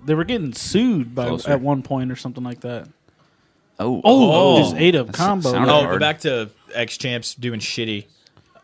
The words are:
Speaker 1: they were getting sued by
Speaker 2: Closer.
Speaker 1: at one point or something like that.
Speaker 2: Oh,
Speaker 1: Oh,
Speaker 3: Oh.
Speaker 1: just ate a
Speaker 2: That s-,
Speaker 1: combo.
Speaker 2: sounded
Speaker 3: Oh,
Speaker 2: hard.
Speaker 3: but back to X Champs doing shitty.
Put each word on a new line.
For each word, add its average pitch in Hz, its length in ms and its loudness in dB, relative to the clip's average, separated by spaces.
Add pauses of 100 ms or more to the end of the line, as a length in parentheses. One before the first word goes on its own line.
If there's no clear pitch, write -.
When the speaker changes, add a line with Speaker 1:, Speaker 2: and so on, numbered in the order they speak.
Speaker 1:
they 151 80 0
were 160 120 0
getting 180 280 -4
sued 185 640 0
by 127 140 -4
Speaker 2:
Closer. - 200 -6
Speaker 1:
at 143 100 2
one 135 220 0
point 127 300 -6
or 123 40 -8
something 123 280 -12
like 123 160 -10
that. 120 280 -10 (920)
Speaker 2:
Oh, 117 260 -2
Speaker 1:
Oh, 185 520 6
Speaker 3:
Oh. 139 40 6
Speaker 1:
just - 140 0
ate 175 180 4
a 139 100 0
Speaker 2:
That 110 60 -8
s-, 98 60 -10
Speaker 1:
combo. 165 360 0
Speaker 2:
sounded 127 200 2
Speaker 3:
Oh, 147 100 6
Speaker 2:
hard. 110 120 0
Speaker 3:
but 95 60 0
back 151 200 0
to 120 300 -4 (260)
X 117 240 -6
Champs 120 340 -6
doing 120 260 -6
shitty. 107 460 -6 (580)